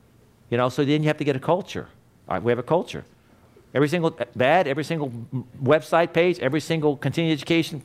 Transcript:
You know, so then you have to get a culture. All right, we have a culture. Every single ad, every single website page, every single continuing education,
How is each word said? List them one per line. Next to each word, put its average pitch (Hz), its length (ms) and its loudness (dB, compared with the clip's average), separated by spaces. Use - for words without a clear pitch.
You 120 80 -2
know, 123 140 2
so 147 120 -2
then 147 200 2
you 151 60 2
have 151 100 0
to 151 60 -6
get 139 120 0
a 131 40 -6
culture. 160 480 -2
All - 100 -4
right, 92 60 -4
we 117 100 2
have 117 60 2
a 123 40 -6
culture. 156 420 -2
Every 143 140 2
single 165 300 -2
ad, 160 260 4
every 143 180 -2
single 147 280 -4
website 160 520 2
page, 175 240 2
every 139 220 -2
single 151 360 0
continuing 160 380 0
education, 156 500 -2